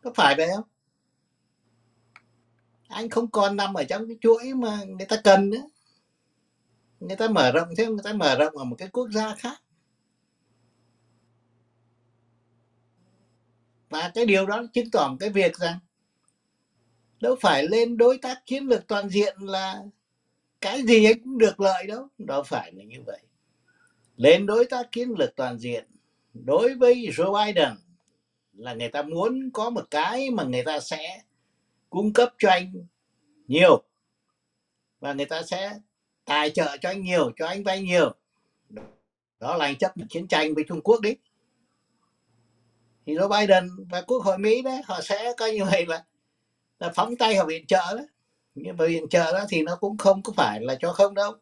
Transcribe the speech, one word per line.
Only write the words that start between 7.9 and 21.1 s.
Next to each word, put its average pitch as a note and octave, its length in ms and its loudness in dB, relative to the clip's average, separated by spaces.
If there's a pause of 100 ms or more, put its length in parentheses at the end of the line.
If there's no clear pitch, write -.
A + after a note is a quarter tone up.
người G#3 120 -6
ta G#3 80 -6
mở D#3+ 260 2
rộng D3+ 180 0
ở - 80 -10
một A#2+ 140 -8
cái F#3+ 100 -12
quốc A#3+ 220 -6
gia G#3+ 240 -4
khác. A#3+ 280 -12 (4000)
Và E3 260 -6
cái A#3 120 0
điều F#3+ 200 4
đó G#3+ 160 -6 (100)
chứng A#3 180 -2
tỏ D3+ 180 2
một C3 120 -6
cái G#3 100 -4
việc F#3 260 2
rằng F3 220 -6 (1400)
đâu B3 200 2
phải D#3 280 2
lên A#3 280 0
đối B3 220 6
tác B3+ 280 -10
chiến C#4 180 -4
lược B3 220 0
toàn G3+ 220 -4
diện G3 320 0
là G3 420 -8 (800)
cái A#3+ 220 -4
gì A3+ 220 8
anh A3+ 200 6